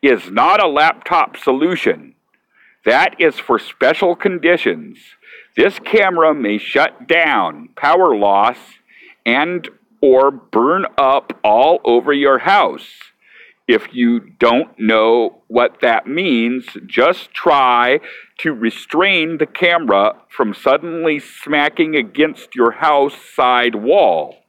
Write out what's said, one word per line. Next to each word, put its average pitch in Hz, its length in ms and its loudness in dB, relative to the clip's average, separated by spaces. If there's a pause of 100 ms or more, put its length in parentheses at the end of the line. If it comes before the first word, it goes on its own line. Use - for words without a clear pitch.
is 107 260 0
not 160 320 0
a 180 60 0
laptop 156 680 -2
solution. - 760 -2 (720)
That 147 340 0
is 156 200 0
for 117 200 -2
special 160 560 -2
conditions. 160 840 -4 (580)
This 190 220 0
camera 175 560 0
may 107 240 -4
shut - 500 -4
down, 107 680 -2
power 160 400 2
loss, 101 420 2 (640)
and 160 440 -2 (340)
or 135 280 4
burn 139 540 -2 (140)
up 135 440 0
all 123 420 2
over 120 280 2
your 139 280 2
house. 151 460 0 (800)
If - 280 0
you 120 260 0 (180)
don't 120 400 0
know 113 680 0
what 120 320 -2
that 120 260 0
means, 127 600 -4 (200)
just 156 460 -2
try 131 680 2 (400)
to 156 120 -6
restrain 160 880 -4
the 151 80 -2
camera 135 680 -2 (120)
from 110 240 -4
suddenly 160 680 -2
smacking 151 800 -4
against 135 580 -4
your 117 180 2
house 143 420 0 (200)
side 123 420 0
wall. 104 600 0 (120)